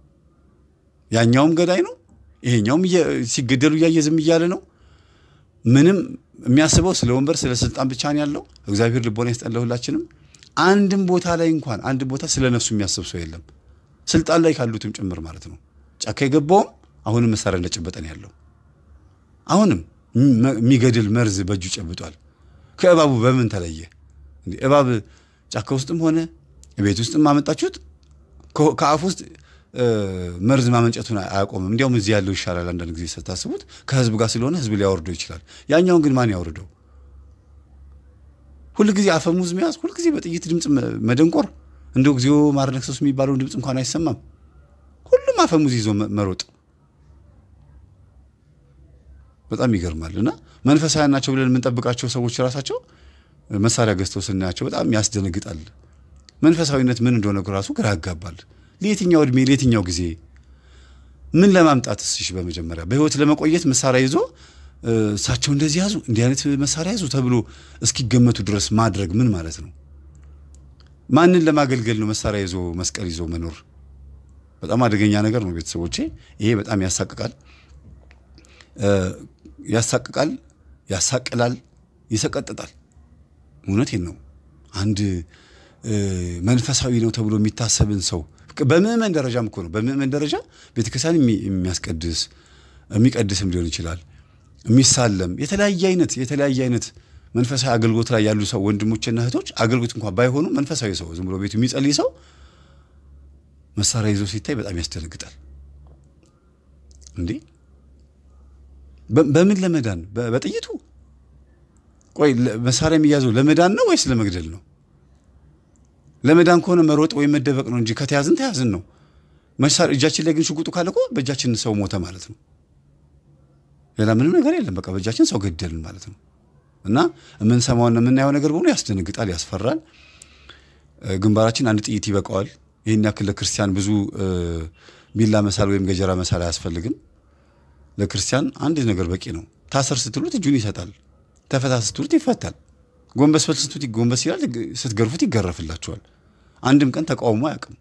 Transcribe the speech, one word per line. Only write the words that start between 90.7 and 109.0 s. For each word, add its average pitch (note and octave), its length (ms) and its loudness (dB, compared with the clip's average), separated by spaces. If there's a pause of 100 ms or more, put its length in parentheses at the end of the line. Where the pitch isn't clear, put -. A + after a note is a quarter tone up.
ቤተክርስቲያን B2 440 -2
የሚ-፣ A#2+ 260 4
የሚያስቀድስ F2 800 -4 (680)
የሚቀድስም G#2 600 0
ሊሆን F2 180 -2
ይችላል፣ E2 320 -8 (640)
የሚሳለም A2+ 720 2
የተለያየ G3 480 0
አይነት፣ F3+ 280 2
የተለያየ C3+ 460 -2
አይነት B2 260 0 (480)
መንፈሳዊ B2 380 0
አገልግሎት A2+ 380 2
ላይ A#2 140 2
ያሉ G#2+ 220 2
ሰው G2+ 160 -4
ወንድሞችና G#2+ 580 -2
እህቶች B2+ 280 -4 (100)
አገልግሎት A#2 360 0
እንኳን G#2 220 -8
ባይሆኑ B2+ 360 2
መንፈሳዊ C#3 420 -4
ሰው F2 180 -8
ዝም F2 140 -8
ብሎ F#2 120 -6
ቤቱ G2 160 -6
የሚጸልይ B2+ 400 0
ሰው G#4 160 0 (1700)
መሳሪያ G#2+ 320 -2
ይዞ G2+ 180 -2
ሲታይ G#2+ 280 -8
በጣም G2+ 220 -8
ያስደነግጣል። - 560 -12 (1800)
እንዴ F2 160 -6 (1800)